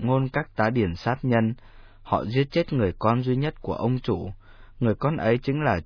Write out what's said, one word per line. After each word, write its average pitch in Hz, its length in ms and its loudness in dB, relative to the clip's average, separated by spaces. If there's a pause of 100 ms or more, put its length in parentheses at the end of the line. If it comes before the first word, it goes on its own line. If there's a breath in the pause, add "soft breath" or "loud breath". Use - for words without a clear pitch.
ngôn 131 280 0
các 147 260 -4
tá 110 140 2
điền 107 260 0
sát 123 300 -4
nhân. 117 280 2 (500 soft breath)
Họ 78 220 -2
giết 131 260 0
chết 170 220 0
người 104 260 2
con 117 240 2
duy 127 120 0
nhất 143 260 -2
của 95 120 -6
ông 127 260 0
chủ. 95 300 -4 (500 soft breath)
Người 110 160 2
con 147 220 -2
ấy 113 200 2
chính 135 240 -4
là 110 240 0